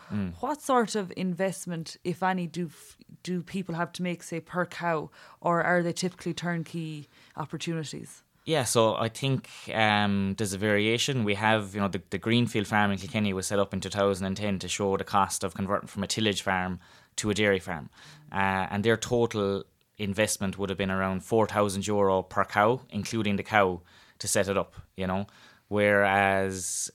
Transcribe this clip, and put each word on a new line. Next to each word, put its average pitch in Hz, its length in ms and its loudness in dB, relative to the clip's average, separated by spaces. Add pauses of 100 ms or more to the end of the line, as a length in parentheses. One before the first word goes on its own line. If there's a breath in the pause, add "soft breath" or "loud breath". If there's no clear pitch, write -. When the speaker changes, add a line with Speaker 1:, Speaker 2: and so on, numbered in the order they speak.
(140 loud breath)
Speaker 1:
Mm. 98 280 -4
Speaker 2:
What 277 200 -4
sort 240 320 2
of 196 240 -4
investment, 180 880 -4
if 175 180 -4
any, 185 240 0
do 170 220 -6
f-, - 300 -20 (260)
do 180 180 -4
people 185 320 -8
have 170 200 -4
to 180 100 -6
make, 175 180 -4
say, - 180 -8
per 170 280 -4
cow, 165 420 -2 (320 loud breath)
or 170 220 2
are 175 180 4
they 170 120 0
typically 180 420 -4
turnkey 165 760 -6 (260 soft breath)
opportunities? 160 880 -8 (240)
Speaker 1:
Yeah, 147 200 2
so 110 320 6
I 113 120 0
think, 135 400 -2 (240)
um, 101 640 4
there's 98 160 -2
a 98 60 -4
variation. 110 640 2
We 104 120 2
have, 104 380 2
you 104 80 -2
know, 101 60 2
the, 92 240 -4
the 98 80 -6
Greenfield 113 480 2
farm 104 240 4
in 95 80 -2
Kilkenny 98 340 -2
was 92 140 -4
set 104 100 0
up 98 160 2
in 95 60 -4
two 92 100 -6
thousand 98 380 2
and 95 100 -4
ten 101 220 -2
to 90 80 -8
show 98 300 0
the 95 80 -4
cost 98 400 0
of 92 100 -6
converting 98 320 -4
from 101 160 -6
a 92 40 -4
tillage 107 340 0
farm 92 380 -2 (360 loud breath)
to 110 140 -2
a 104 40 0
dairy 101 260 4
farm. 82 300 -8 (420 loud breath)
Uh, 95 380 0
and 101 140 -2
their 113 140 4
total 110 640 0 (340)
investment 101 600 -2
would 95 120 -4
have 92 80 -4
been 95 140 -2
around 95 320 -2
four 110 240 2
thousand 101 400 0
euro 98 340 2
per 98 220 -2
cow, 110 460 2
including 104 480 -2
the 92 60 -4
cow, 95 360 4 (400 soft breath)
to - 80 -8
set 98 220 2
it 95 80 2
up, - 180 -4 (220)
you 95 100 -4
know. 92 180 -2 (440 loud breath)
Whereas, 98 1300 2